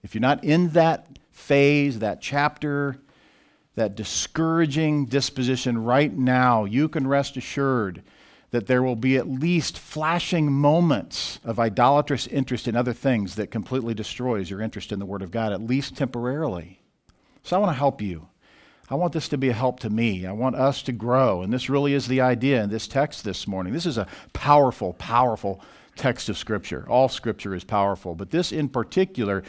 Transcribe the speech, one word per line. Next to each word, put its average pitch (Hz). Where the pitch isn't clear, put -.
If -
you're 113
not 135
in 165
that 165
phase, 143
that 104
chapter, 143
that 104
discouraging 156
disposition 123
right 131
now, 127
you 131
can 135
rest 139
assured 120
that 113
there 127
will 127
be 131
at 131
least 151
flashing 156
moments 147
of 113
idolatrous 131
interest 127
in 113
other 120
things 107
that 101
completely 117
destroys 107
your 98
interest 107
in 98
the 98
Word 95
of 90
God, 110
at 95
least 127
temporarily. 120
So -
I 190
want 196
to 127
help 139
you. 87
I 131
want 165
this 160
to 147
be 131
a 120
help 123
to 117
me. 104
I 92
want 120
us 135
to 135
grow, 120
and 95
this 123
really 139
is 139
the 131
idea 127
in 104
this 110
text -
this 95
morning. 95
This 170
is 131
a 98
powerful, 135
powerful 113
text 127
of 95
Scripture. 90
All 127
Scripture 104
is 90
powerful, 98
but 92
this 170
in 143
particular 190